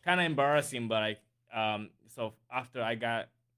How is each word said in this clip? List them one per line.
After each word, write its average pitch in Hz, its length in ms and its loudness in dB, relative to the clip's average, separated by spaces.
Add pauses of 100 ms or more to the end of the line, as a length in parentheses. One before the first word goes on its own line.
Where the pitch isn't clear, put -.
kinda 180 180 4
embarrassing, 143 640 2
but, 110 140 2
like, 107 180 -2 (320)
um, 107 380 -2 (240)
so 110 200 -6 (180)
after 127 320 -6
I 113 100 0
got, 117 360 -2 (280)